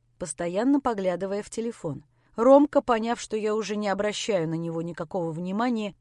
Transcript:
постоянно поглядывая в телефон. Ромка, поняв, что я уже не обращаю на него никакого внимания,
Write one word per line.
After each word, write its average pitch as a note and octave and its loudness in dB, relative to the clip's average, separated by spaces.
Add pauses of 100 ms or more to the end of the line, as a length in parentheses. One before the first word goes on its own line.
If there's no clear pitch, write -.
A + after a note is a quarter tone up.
(180)
постоянно F#3+ 0
поглядывая G3 -2
в - -12
телефон. A3 -8 (320)
Ромка, C#4 8
поняв, A#3 0
что - -6
я G#3+ -2
уже G#3 -4
не G#3 -4
обращаю G3 0
на E3 -2
него E3 -4
никакого E3+ -6
внимания, G#3 -4